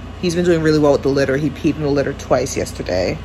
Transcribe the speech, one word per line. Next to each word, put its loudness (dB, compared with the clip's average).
he's -2
been 0
doing 4
really 4
well 6
with 2
the 2
litter. 2
He -2
peed -2
in -6
the -2
litter 0
twice -2
yesterday. -4